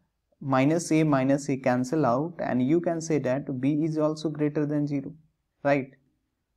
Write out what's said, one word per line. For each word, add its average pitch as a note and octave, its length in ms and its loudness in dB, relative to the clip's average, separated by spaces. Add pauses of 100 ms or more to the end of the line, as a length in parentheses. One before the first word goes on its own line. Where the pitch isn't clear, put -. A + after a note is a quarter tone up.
(400)
minus C#3+ 500 2
A, D#3 140 4
minus C#3 440 2
A C#3 100 0
cancel B2+ 460 0
out, C#3+ 360 0
and B2 200 0
you D3 200 2
can E3 200 -2
say D#3 200 -2
that C#3 400 -4
B D3 240 0
is D#3 140 -2
also D#3 300 -2
greater D3+ 380 -2
than D3 220 -2
zero, C#3+ 240 -6 (500)
right? C#3+ 240 0 (720)